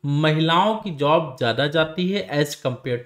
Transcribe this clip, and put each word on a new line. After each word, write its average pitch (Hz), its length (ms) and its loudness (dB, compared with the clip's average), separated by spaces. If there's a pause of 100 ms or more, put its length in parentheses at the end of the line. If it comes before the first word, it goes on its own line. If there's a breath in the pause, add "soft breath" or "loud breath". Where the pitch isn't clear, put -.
महिलाओं 160 680 2
की 208 160 -8
जॉब 147 480 0
ज्यादा 135 280 0
जाती 160 440 0
है 202 180 -4
as 147 180 0
compare 123 580 -6